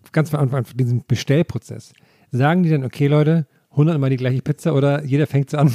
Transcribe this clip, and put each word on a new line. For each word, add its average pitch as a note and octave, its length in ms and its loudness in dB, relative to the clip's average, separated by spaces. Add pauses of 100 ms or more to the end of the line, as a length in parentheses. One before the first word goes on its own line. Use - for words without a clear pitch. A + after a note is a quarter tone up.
(120)
ganz D#3+ 180 -2
von D3 100 -2
Anfang C3+ 200 0
an A2+ 40 -4
von - 120 -16
diesem A#2+ 300 -2
Bestellprozess. - 840 -4 (380)
Sagen D3 320 2
die E3 80 2
dann, D3 140 0
okay, C#3+ 240 -2
Leute, D3+ 380 2 (260)
hundertmal D3 380 2
die C3+ 60 0
gleiche B2+ 260 -2
Pizza D3+ 320 -2
oder C#3+ 300 0
jeder C#3+ 220 0
fängt C#3 240 -2
so D3+ 60 -4
an C#3+ 180 2